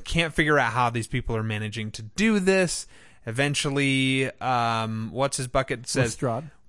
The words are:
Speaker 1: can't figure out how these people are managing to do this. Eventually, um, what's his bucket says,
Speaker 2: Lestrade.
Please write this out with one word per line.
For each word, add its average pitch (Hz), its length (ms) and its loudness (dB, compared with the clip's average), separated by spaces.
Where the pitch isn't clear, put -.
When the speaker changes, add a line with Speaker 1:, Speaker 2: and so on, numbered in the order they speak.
Speaker 1:
can't 165 280 0
figure 151 260 4
out 117 140 2
how 123 180 2
these 117 180 -4
people 120 280 -4
are 110 60 -2
managing 107 500 -6
to 117 100 -14
do 208 360 2
this. 185 480 2
Eventually, 135 1040 2
um, 113 720 0
what's 135 240 -2
his 131 120 -4
bucket 131 400 -2
says, 120 340 0
Speaker 2:
Lestrade. 135 280 -2